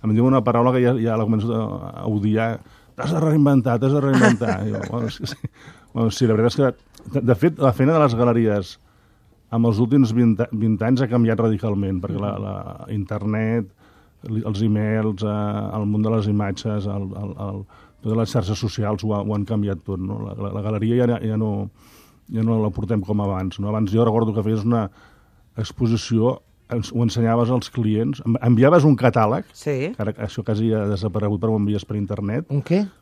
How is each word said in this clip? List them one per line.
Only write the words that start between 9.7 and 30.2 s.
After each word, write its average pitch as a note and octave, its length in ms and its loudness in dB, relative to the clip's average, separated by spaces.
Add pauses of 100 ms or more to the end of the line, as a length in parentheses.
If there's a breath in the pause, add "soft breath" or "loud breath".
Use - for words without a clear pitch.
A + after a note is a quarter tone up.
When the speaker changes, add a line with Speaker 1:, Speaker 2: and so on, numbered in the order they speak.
Speaker 1:
últims A#2+ 340 4
vint, A#2 240 4 (160)
vint A2 280 0
anys B2 200 2
ha A#2+ 80 -2
canviat A#2 320 2
radicalment, G2+ 580 0
perquè G2 220 -6
la, G2+ 180 -4
la G2+ 140 -8 (420)
internet, G#2+ 720 -4 (600 soft breath)
li, A2 160 -4
els G#2 160 -4
e-mails, G#2+ 600 0
eh, G#2 520 -6
el G#2+ 100 -4
món G#2 160 -2
de A2 140 0
les G#2+ 120 0
imatges, G#2 600 -4
el, G2 220 -6 (100)
el, G2+ 140 -10 (160)
el, G2 100 -10 (420 soft breath)
totes A2 160 -2
les A2+ 140 0
xarxes G#2+ 280 0
socials G#2+ 440 -4
ho G#2+ 100 -2
ha, G#2 80 -2
ho G#2 140 -4
han G#2 80 -2
canviat G2+ 400 -4
tot, G2 160 -6
no? G2+ 300 -8
La, G2 100 -12
la, G2+ 140 -8
la G#2 80 -6
galeria A2 440 0
ja, A#2 140 0
ja A2 160 -4
no, G#2 340 -2 (640 soft breath)
ja A2 120 -2
no A2+ 200 2
la G#2 60 0
portem G#2 320 -2
com G#2 180 -2
abans, F#2+ 400 -4
no? G2+ 80 -4
Abans G#2+ 240 0
jo A2+ 140 4
recordo A2 280 2
que G#2 100 -2
feies G#2+ 200 0
una A2+ 260 0 (680 soft breath)
exposició, A2+ 800 0 (340)
ens, A#2 240 -6
ho A#2 80 2
ensenyaves A#2 480 2
als B2 180 -2
clients, A2+ 560 -2
en-, A2+ 120 0 (100)
enviaves C3 400 6
un C#3+ 80 6
catàleg, A2+ 560 2
Speaker 2:
Sí. D3 440 -6
Speaker 1:
que - 60 -8
ara G#2+ 120 -4 (100)